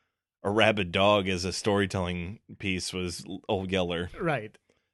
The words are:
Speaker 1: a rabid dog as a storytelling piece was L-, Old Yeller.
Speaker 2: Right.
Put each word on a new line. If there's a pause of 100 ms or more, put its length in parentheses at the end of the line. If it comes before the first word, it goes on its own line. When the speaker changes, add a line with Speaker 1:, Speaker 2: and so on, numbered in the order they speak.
(420)
Speaker 1:
a
rabid
dog
as
a
storytelling (200)
piece
was
L-,
Old
Yeller. (100)
Speaker 2:
Right. (380)